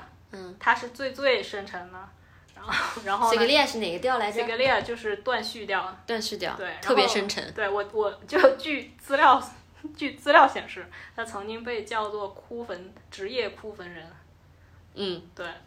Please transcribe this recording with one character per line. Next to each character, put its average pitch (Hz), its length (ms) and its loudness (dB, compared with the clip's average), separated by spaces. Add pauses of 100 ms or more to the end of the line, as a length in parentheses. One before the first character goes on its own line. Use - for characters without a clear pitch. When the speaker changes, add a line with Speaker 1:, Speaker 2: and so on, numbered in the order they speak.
(320)
Speaker 1:
嗯。 185 260 -14
Speaker 2:
它 240 160 2
是 247 160 -4
最 262 220 -8
最 262 320 2
深 202 240 -10
沉 180 240 -12
的。 185 180 -16 (460)
然 - 120 -16
后， - 380 -2
然 196 120 0
后 233 160 4
呢， 220 80 4
Speaker 1:
Segilia 277 240 6
是 240 120 -4
哪 190 160 -4
个 180 60 -6
调 247 180 0
来 214 120 0
着？ 214 120 -2
Speaker 2:
Segilia 233 400 2
就 233 120 -8
是 220 240 -6
断 233 240 -2
续 214 240 -10
调。 190 400 -4
Speaker 1:
断 226 160 -4
续 214 140 -6
调， 185 220 -6
Speaker 2:
对， 190 100 -8
然 165 80 -8
后 - 60 -14
Speaker 1:
特 - 120 2
别 208 140 6
深 202 220 0
沉。 - 240 -6
Speaker 2:
对， 214 160 -2
我， 202 240 -2
我 208 180 0 (160)
就 269 300 6
据 285 420 -6
资 - 160 -2
料， 277 260 8 (540)
据 277 200 -6
资 - 180 2
料 311 120 12
显 202 220 -2
示， 180 180 -14 (300)
他 226 80 -8
曾 208 240 -10
经 226 160 -8
被 226 220 -6
叫 214 240 -4
做 208 220 -6
哭 233 300 -12
坟， 196 320 -12 (160)
职 196 200 -10
业 233 220 -2
哭 214 220 -14
坟 180 160 -16
人。 180 160 -16 (880)
Speaker 1:
嗯。 180 280 -6 (100)
Speaker 2:
对， 175 140 -12 (200)